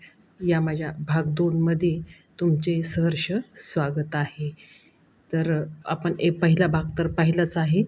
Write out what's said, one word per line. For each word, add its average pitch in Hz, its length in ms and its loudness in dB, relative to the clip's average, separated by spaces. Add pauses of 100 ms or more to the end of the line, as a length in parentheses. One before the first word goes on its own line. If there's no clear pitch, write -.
(400)
या 175 220 2
माझ्या 156 380 -2
भाग 156 280 0
दोनमध्ये 165 720 0 (400)
तुमचे 165 440 0
सहर्ष 165 480 -2 (240)
स्वागत 147 600 -2
आहे. 147 340 -4 (840)
तर 165 200 0 (340)
आपण 165 340 -2
एक 170 200 2
पहिला 170 280 4
भाग 160 300 0
तर 165 100 0
पाहिलाच 165 500 2
आहे. 160 300 2